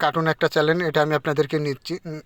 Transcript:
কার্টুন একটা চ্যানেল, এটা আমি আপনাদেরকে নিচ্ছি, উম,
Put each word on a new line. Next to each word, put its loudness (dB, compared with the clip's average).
কার্টুন 0
একটা 0
চ্যানেল, 2
এটা 0
আমি 0
আপনাদেরকে 0
নিচ্ছি, -8
উম, -10